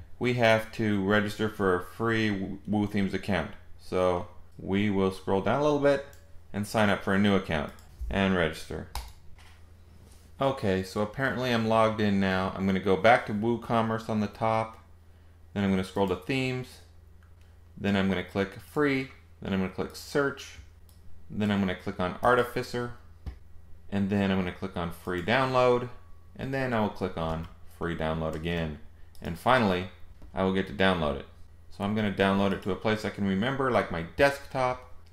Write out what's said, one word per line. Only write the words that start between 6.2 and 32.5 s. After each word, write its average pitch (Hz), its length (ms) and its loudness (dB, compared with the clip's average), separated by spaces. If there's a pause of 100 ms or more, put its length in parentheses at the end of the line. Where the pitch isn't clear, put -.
and 104 120 -4
sign 107 220 2
up 95 160 0
for 101 80 2
a 95 60 4
new 101 180 6
account 82 380 -2 (340)
and 95 260 2
register. 80 540 -2 (1500)
Okay, 104 420 2
so 104 200 -4
apparently 123 500 -2
I'm 113 160 2
logged 110 320 4
in 101 180 4
now. 95 380 2
I'm 95 100 0
gonna 95 140 2
go 95 160 2
back 110 300 6
to 120 60 -6
WooCommerce 113 760 0
on 113 100 0
the 104 80 0
top. 110 500 -2 (800)
Then 101 80 0
I'm 98 80 4
gonna 92 140 2
scroll 98 240 0
to 90 80 0
Themes. 127 640 -4 (1000)
Then 101 160 0
I'm 95 140 2
gonna 90 160 0
click 98 300 -2
Free. 135 560 -2 (300)
Then - 120 -4
I'm 95 80 2
gonna 92 120 -2
click - 220 -6
Search. - 640 -4 (720)
Then 104 220 0
I'm 98 80 2
gonna 92 160 0
click - 240 -8
on 90 240 -2
Artificer. 120 720 0 (960)
And 98 200 0
then 98 220 2
I'm 95 60 0
gonna 90 120 -2
click - 260 -8
on 87 140 -4
Free 90 320 -6
Download. 127 680 2 (440)
And 131 180 -8
then 131 200 -2
I 113 80 2
will 104 80 2
click 92 280 -4
on 82 300 -4 (320)
Free 85 180 -4
Download 80 380 -2
again. 80 460 -4 (400)
And 87 180 -8
finally, 98 520 2 (440)
I 92 80 0
will 95 120 2
get 95 120 0
to - 60 -10
download 80 460 2
it. - 80 -12 (440)
So - 140 -8
I'm 104 100 0
gonna 107 160 0
download 98 400 4